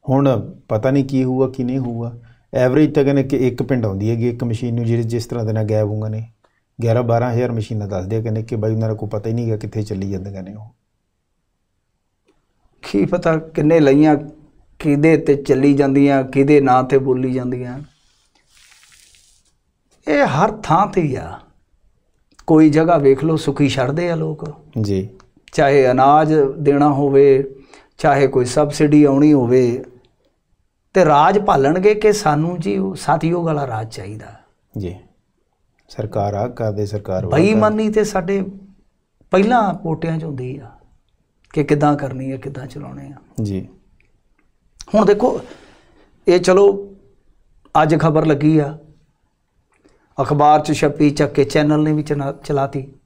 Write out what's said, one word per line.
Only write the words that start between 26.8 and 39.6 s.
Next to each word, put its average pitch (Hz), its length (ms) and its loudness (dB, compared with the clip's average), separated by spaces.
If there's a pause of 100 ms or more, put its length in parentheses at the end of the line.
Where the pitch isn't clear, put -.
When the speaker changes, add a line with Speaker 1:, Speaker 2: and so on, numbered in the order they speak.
Speaker 2:
ਹੋਵੇ, 139 680 4 (440)
ਚਾਹੇ 139 280 4
ਕੋਈ 127 180 0
ਸਬਸਿਡੀ 147 600 2
ਆਉਣੀ 143 280 4
ਹੋਵੇ, 127 520 2 (1080)
ਤੇ 185 100 4
ਰਾਜ 156 340 4
ਭਾਲਣਗੇ 185 560 2
ਕਿ 214 180 2
ਸਾਨੂੰ 160 480 -2
ਜੀ 196 160 -4
ਉਹ 190 180 -4
ਸਤਿਯੋਗ 165 500 -2
ਵਾਲਾ 147 220 -4
ਰਾਜ 120 280 -10
ਚਾਹੀਦਾ। 104 320 -16 (520)
Speaker 1:
ਜੀ। 87 180 -10 (920)
ਸਰਕਾਰ 104 460 -6
ਆ 110 140 -4
ਕਰਦੇ, 107 380 -6
ਸਰਕਾਰ 98 380 -6
ਉਹ 107 80 -4
ਆ 135 40 0
Speaker 2:
ਬੇਈਮਾਨੀ 214 520 2
ਤੇ 214 160 0
ਸਾਡੇ 196 380 -4 (880)
ਪਹਿਲਾਂ 202 440 2